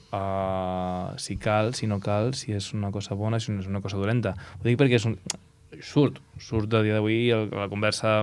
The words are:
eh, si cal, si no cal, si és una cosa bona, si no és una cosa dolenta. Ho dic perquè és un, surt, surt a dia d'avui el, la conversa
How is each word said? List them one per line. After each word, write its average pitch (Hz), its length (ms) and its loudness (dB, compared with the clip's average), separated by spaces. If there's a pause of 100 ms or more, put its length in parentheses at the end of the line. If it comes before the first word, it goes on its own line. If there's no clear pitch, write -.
(120)
eh, 95 1080 -2
si - 180 -8
cal, 110 380 2
si - 120 -4
no 104 140 0
cal, 107 340 0
si - 180 -6
és 101 220 -4
una 101 180 -2
cosa 101 220 -6
bona, 110 260 0
si 110 120 -4
no 101 80 -2
és 92 80 -6
una 98 120 -4
cosa 98 160 -6
dolenta. 104 380 0 (260)
Ho - 60 -12
dic 120 140 4
perquè 123 200 6
és 107 80 -2
un, 110 80 -2 (640)
surt, - 400 2 (200)
surt 107 340 -2
a 110 100 6
dia 107 120 4
d'avui 110 360 2
el, 107 200 2
la 101 160 -2
conversa 107 540 2